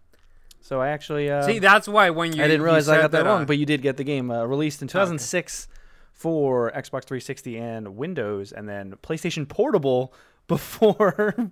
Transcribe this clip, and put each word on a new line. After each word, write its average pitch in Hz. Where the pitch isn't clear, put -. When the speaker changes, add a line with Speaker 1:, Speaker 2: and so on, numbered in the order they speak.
Speaker 1:
So 131
I 135
actually, 147
uh, 143
Speaker 2:
See, 214
that's 202
why 208
when 165
you, 151
Speaker 1:
I 151
didn't 156
Speaker 2:
you 156
Speaker 1:
realize 160
I 156
Speaker 2:
said 160
Speaker 1:
got 151
that 160
Speaker 2:
that, -
Speaker 1:
wrong, 196
Speaker 2:
uh, -
Speaker 1:
but 147
you 147
did 139
get 135
the 143
game. 131
Uh, 117
released 143
in 143
Speaker 2:
Oh, -
okay. -
Speaker 1:
two 180
thousand 175
six -
for 135
Xbox 135
three 131
sixty 123
and 113
Windows, 107
and 104
then 98
PlayStation 165
Portable 139
<laughs> -
before 202